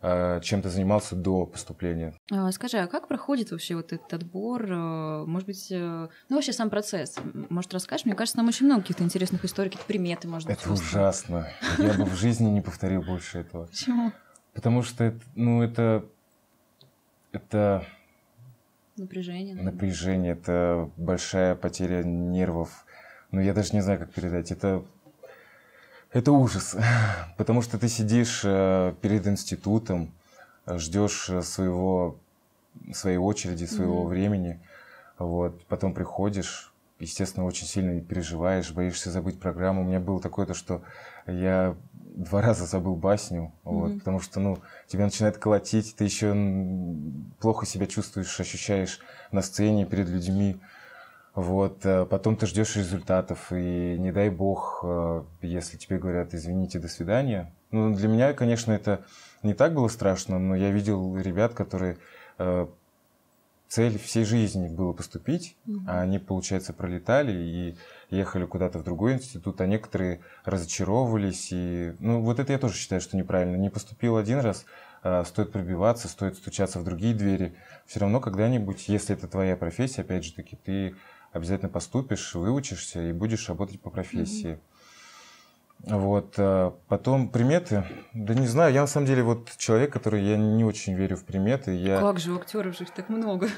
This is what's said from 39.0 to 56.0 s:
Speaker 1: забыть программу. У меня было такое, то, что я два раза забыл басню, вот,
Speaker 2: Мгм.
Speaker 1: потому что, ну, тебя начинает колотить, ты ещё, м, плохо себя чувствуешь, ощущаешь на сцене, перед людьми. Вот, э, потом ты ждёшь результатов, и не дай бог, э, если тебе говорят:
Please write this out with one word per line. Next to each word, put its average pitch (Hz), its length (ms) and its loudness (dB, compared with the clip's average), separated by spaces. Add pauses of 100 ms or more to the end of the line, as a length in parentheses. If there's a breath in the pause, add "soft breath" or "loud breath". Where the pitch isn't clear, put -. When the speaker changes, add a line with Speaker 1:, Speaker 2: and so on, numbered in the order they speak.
Speaker 1:
забыть 90 300 -4
программу. 92 420 0
У - 20 0
меня 92 160 0
было 92 200 -2
такое, 92 260 -4
то, 90 80 -4
что 87 280 -6 (440 loud breath)
я 92 500 2 (160)
два 90 500 -4
раза 104 240 2
забыл 92 300 0
басню, 87 560 0 (120)
вот, 104 280 0
Speaker 2:
Мгм. 101 80 -4
Speaker 1:
потому 95 200 -2
что, - 200 -6
ну, 98 180 0 (300 loud breath)
тебя 95 160 0
начинает 104 340 2
колотить, 107 580 2
ты 104 80 0
ещё, 104 280 0
м, 92 1080 -2
плохо 110 260 2
себя 95 200 -2
чувствуешь, - 540 -6
ощущаешь 92 600 -2 (320 loud breath)
на 98 100 2
сцене, 104 440 2
перед 95 220 0
людьми. 95 480 2 (760 loud breath)
Вот, 95 520 0
э, 92 200 4
потом 104 300 2
ты 107 100 0
ждёшь 104 300 0
результатов, 92 760 0
и 87 460 -2
не 92 120 0
дай 101 200 2
бог, 95 540 -2
э, 85 380 0 (200)
если 85 340 -6
тебе - 220 -4
говорят: 87 360 -2